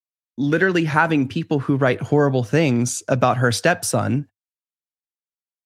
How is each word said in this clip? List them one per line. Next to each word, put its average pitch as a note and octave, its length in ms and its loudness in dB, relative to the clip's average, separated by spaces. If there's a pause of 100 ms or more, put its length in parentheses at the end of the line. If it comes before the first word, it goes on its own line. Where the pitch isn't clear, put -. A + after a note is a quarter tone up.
(360)
literally E3+ 480 0
having D#3 440 0
people D#3+ 300 -4
who C#3 180 -2
write C3 260 0
horrible C#3+ 420 2
things B2 640 0
about B2+ 300 0
her B2 140 2
stepson? B2+ 760 -2 (1400)